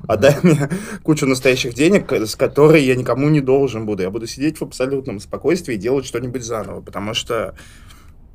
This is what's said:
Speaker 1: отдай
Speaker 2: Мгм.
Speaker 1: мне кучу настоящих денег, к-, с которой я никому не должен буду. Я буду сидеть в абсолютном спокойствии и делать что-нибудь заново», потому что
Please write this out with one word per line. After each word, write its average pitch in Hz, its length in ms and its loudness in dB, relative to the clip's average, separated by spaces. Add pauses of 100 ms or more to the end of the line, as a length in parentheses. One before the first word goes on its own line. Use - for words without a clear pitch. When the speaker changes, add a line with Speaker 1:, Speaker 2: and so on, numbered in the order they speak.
Speaker 1:
отдай 131 300 4
Speaker 2:
Мгм. 180 100 2
Speaker 1:
мне 143 220 2 (340)
кучу 147 220 0
настоящих 131 480 0
денег, 165 340 2
к-, 110 180 0
с 107 120 -8
которой 147 440 4
я 127 140 2
никому 123 320 0
не 151 140 4
должен 131 440 0
буду. 104 180 -4
Я 95 80 -4
буду 113 160 -8
сидеть 151 340 -4
в - 20 -6
абсолютном 131 560 -6
спокойствии 135 560 -4
и - 20 -2
делать 131 280 -2
что-нибудь 123 400 -8
заново», 110 360 -8
потому 101 320 -8
что 110 400 -4 (800)